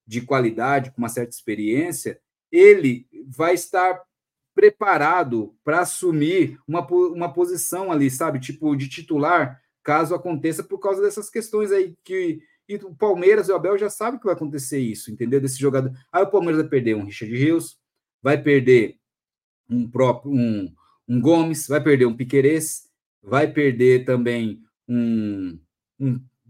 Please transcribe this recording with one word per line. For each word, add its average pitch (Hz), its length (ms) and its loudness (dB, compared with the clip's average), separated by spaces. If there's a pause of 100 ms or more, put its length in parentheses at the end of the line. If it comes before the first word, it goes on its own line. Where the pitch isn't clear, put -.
de 113 140 -8
qualidade, 127 720 -2
com - 60 -12
uma 117 100 -4
certa 120 260 -8
experiência, 117 840 -6 (320)
ele 165 560 8 (180)
vai 151 280 -2
estar 180 460 -2 (540)
preparado 165 1120 2
pra 160 160 0
assumir 165 760 0 (120)
uma 165 180 -4
po-, 180 260 0
uma 170 200 -6
posição 180 580 -4
ali, 143 180 2
sabe? 139 300 -4
Tipo, 147 380 -4
de 135 120 -6
titular, 151 720 -2 (220)
caso 156 320 0
aconteça, 165 480 -4
por 190 160 -10
causa 196 240 -2
dessas 208 260 -4
questões 214 440 -4
aí 190 320 0
que, 180 360 -6 (280)
e 202 80 -10
o 190 180 -16
Palmeiras 190 540 2
e 196 40 2
o 185 40 2
Abel 175 200 0
já 202 140 -2
sabem 233 300 -6
que - 60 -8
vai 180 80 0
acontecer 147 440 -6
isso, 113 320 -6
entendeu? 120 300 -2
Desse 131 180 -6
jogador. 131 320 0 (220)
Aí 180 100 2
o 190 80 0
Palmeiras 170 300 2
vai 156 100 -4
perder 117 240 0
um 104 100 -4
Richard 107 320 -10
Rios, 165 400 0 (460)
vai 143 180 0
perder 127 580 4 (680)
um 120 220 -4
próprio, 123 420 0
um, 110 400 -2 (360)
um 120 120 0
Gomes, 160 460 2
vai 147 160 -2
perder 135 240 4
um 113 100 -2
Piquerez, 139 680 0 (400)
vai 143 260 0
perder 127 520 4
também 120 580 -2 (260)
um, 107 720 -2 (400)
um 131 220 -2 (280)